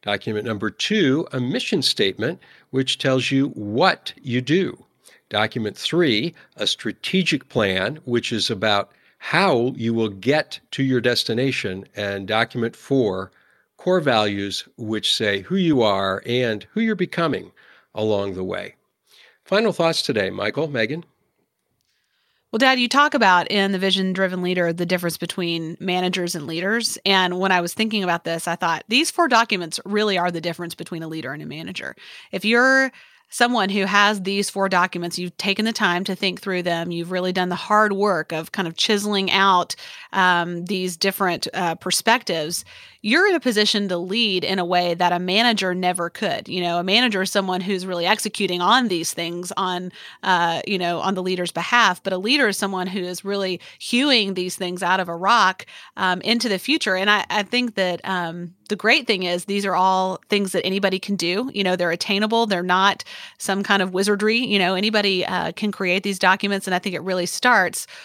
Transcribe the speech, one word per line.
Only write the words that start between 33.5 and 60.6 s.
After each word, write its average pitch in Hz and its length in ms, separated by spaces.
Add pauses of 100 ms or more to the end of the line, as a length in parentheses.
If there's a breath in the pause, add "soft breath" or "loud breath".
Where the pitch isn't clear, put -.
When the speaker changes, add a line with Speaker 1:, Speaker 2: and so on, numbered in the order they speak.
Speaker 2:
who 196 160
has 202 380
these 196 260
four 196 180
documents, 175 500
you've 180 200
taken 196 260
the 226 80
time 185 320
to 190 100
think 180 280
through 180 220
them, 175 280
you've 170 200
really 185 200
done 180 160
the 175 80
hard 208 380
work 190 400
of 160 180
kind 185 160
of 165 80
chiseling 202 560
out, 190 420 (380 loud breath)
um, 175 540
these 185 320
different, 190 560
uh, 175 220
perspectives, 175 880 (380 loud breath)
you're 311 240
in 392 60
a 330 60
position 208 480
to 180 100
lead 190 460
in 190 160
a 180 60
way 175 280
that 175 180
a 175 60
manager 190 560
never 180 340
could. - 400
You 180 140
know, 175 160
a 175 60
manager 202 400
is 190 80
someone 185 280
who's 185 240
really 175 220
executing 196 560
on 226 280
these 165 220
things 175 460
on, 180 340 (300 loud breath)
uh, 170 460
you 196 100
know, 175 220
on 190 160
the 180 80
leader's 180 280
behalf. 190 520
But 190 100
a 185 60
leader 240 300
is 196 80
someone 190 280
who 185 140
is 180 260
really 196 340 (200 loud breath)
hewing 240 560
these 180 200
things 180 280
out 185 160
of 180 80
a 170 80
rock, 190 500 (320 loud breath)
um, 180 240
into 233 260
the 190 120
future. 254 360
And 196 140
I, 208 220
I 208 100
think 240 320
that, 180 300
um, 175 500 (160)
the 208 60
great 294 320
thing 190 160
is 180 220
these 202 200
are 190 100
all 185 540
things 202 220
that - 140